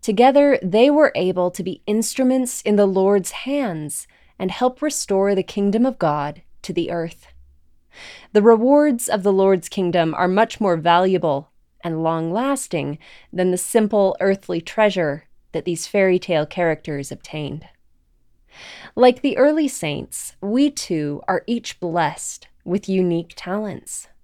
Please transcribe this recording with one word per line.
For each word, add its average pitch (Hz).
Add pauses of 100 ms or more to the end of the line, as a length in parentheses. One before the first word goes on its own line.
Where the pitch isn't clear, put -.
Together, 262
they 214
were 294
able 180
to 180
be 180
instruments 254
in 208
the 202
Lord's 190
hands 208 (320)
and 185
help 247
restore 202
the 190
kingdom 202
of 262
God 147 (220)
to 175
the 170
earth. 165 (1040)
The 208
rewards 240
of 196
the 202
Lord's 190
kingdom 175
are 180
much 208
more 190
valuable 170 (340)
and 160
long-lasting 165 (340)
than 185
the 180
simple 208
earthly 196
treasure 170 (240)
that 160
these 170
fairy 190
tale 156
characters 151
obtained. 151 (1300)
Like 247
the 269
early 302
saints, -
we 247
too 147
are 185
each -
blessed - (160)
with 190
unique 175
talents. - (160)